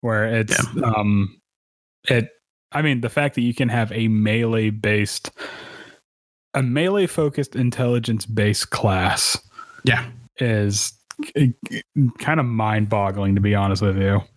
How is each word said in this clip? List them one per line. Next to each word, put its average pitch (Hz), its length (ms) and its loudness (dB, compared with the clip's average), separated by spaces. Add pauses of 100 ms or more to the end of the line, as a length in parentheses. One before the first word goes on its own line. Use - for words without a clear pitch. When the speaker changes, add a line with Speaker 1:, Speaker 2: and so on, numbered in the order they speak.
Speaker 1:
Where 110 240 0
it's, 113 320 2 (180)
Speaker 2:
Yeah. - 100 -2
Speaker 1:
um, 104 540 0 (720)
it, 214 200 2 (420)
I 147 100 -2
mean, 139 200 0
the 120 80 -4
fact 143 260 -2
that 127 60 0
you 120 120 0
can 123 160 0
have 113 220 0
a 113 160 0
melee 110 640 2
based, 107 580 -2 (1200)
a 135 100 0
melee 170 440 0
focused 147 480 -2
intelligence 120 720 0
based 104 460 0
class 92 680 0 (460)
Speaker 2:
Yeah. 117 220 0 (340)
Speaker 1:
is 104 520 0 (440)
k-, 135 180 4 (160)
k-, - 120 -10 (380)
kind 156 200 2
of 139 60 2
mind 107 440 0
boggling, 98 460 0
to 98 60 4
be 104 140 4
honest 98 260 2
with 98 160 2
you. 98 240 2 (160)